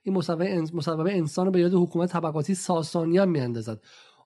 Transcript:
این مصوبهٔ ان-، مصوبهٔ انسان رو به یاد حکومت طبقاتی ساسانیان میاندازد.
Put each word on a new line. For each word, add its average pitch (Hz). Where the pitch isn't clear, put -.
این 190
مصوبهٔ 170
ان-، 170
مصوبهٔ 165
انسان 180
رو 196
به 175
یاد 175
حکومت 175
طبقاتی 160
ساسانیان 170
میاندازد. 117